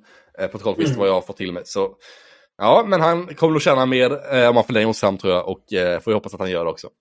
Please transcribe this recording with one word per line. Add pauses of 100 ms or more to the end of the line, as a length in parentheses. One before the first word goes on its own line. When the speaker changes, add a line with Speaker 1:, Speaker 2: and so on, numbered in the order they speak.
(400)
Speaker 1:
eh,
på
Karlqvist,
Speaker 2:
Mm.
Speaker 1:
vad
jag
har
fått
till
mig.
Så, (680)
ja,
men
han
kommer
nog
tjäna
mer,
eh,
om
han
förlänger
hos
Sam,
tror
jag.
Och,
eh,
får
jag
hoppas
att
han
gör
också. (120)